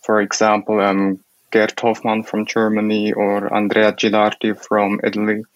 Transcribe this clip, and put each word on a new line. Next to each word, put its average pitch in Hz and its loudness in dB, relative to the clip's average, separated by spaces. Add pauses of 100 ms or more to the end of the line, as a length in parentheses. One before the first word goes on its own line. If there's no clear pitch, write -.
For 107 2
example, 107 0
um, 98 0 (320)
Gerd 107 2
Hoffmann 110 -2
from 107 -4
Germany 107 0
or 101 -2
Andrea 104 2
Gilardi 107 0
from 104 0
Italy. 107 -2 (120)